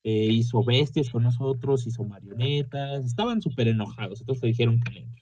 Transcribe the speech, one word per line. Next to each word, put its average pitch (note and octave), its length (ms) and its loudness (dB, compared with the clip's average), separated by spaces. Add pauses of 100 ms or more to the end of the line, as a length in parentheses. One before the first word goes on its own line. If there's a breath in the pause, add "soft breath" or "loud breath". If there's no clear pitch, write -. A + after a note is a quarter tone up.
eh, A2 280 2
hizo A#2 320 2
bestias B2+ 460 2
con A#2 140 2
nosotros, C3 600 0
hizo A2 180 -6
marionetas", C#3 1000 -4
estaban G#3 380 -2
súper A#2+ 260 0
enojados, G#2+ 520 -2
entonces B2+ 220 -4
le A#2 80 2
dijeron A#2 300 4
que - 260 -6 (160)